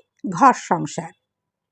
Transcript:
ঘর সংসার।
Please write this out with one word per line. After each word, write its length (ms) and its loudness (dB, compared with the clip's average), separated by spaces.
ঘর 260 4
সংসার। 560 -6